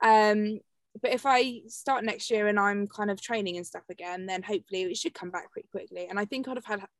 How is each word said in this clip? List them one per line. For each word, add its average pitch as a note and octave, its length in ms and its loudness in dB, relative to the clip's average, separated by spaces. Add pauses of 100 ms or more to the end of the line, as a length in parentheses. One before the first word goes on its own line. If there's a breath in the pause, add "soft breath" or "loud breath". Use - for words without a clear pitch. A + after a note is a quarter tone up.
Um, G#3+ 600 6 (400)
but B3+ 120 2
if B3+ 140 0
I B3+ 420 2
start C4 360 -2
next - 260 -4
year G#3 180 2
and G#3 100 4
I'm G3+ 280 2
kind G#3 240 -4
of G3+ 100 -4
training G3+ 360 -4
and F3 100 -8
stuff - 220 -16
again, F#3 380 -10
then F#3+ 160 -4
hopefully G3 400 -4
it F3+ 140 -4
should - 180 -6
come F3+ 160 -10
back F3+ 200 -8
pretty - 180 -14
quickly. F3+ 400 -10
And F#3+ 120 -6
I G#3 40 -2
think C4 220 -6
I'd B3+ 100 -6
have A#3+ 100 -10
had, G3+ 200 -8 (140)